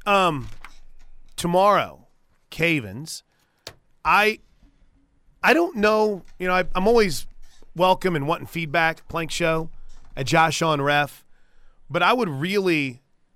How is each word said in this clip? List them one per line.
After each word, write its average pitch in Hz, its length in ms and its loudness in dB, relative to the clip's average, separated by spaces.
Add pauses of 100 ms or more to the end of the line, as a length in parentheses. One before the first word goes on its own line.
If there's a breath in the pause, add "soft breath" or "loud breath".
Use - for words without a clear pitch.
Um, 175 400 2 (880)
tomorrow, 175 720 0 (420)
Cavens. 147 760 -4 (840)
I, 208 340 2 (1040)
I 208 100 6
don't 339 220 2
know. 214 480 2 (160)
You 180 80 -4
know, 180 60 2
I, 185 100 2 (100)
I'm 190 140 2
always 220 400 2 (480 soft breath)
welcome 180 400 2
and 143 120 -2
wanting 160 200 -4
feedback, 165 640 -2
plank 165 200 -6
show 160 400 -2 (460 soft breath)
at 139 100 -6
Josh 160 360 2
on 156 200 0
Ref. 147 440 -2 (640)
But 165 120 -4
I 185 120 4
would 233 160 0
really, 156 720 -2 (340)